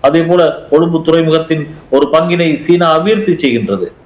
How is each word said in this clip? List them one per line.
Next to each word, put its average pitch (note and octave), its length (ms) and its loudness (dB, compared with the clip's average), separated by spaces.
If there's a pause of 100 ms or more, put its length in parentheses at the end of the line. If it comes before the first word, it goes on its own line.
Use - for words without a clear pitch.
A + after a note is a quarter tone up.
அதே D#3+ 220 2
போல F3 120 4 (300)
கொழும்பு D#3+ 360 2
துறைமுகத்தின் D#3+ 560 0 (260)
ஒரு C#3+ 240 2
பங்கினை E3+ 360 0 (180)
சீனா F3 300 2
அபிவிருத்தி F#3+ 360 0
செய்கின்றது. G2+ 560 -2 (160)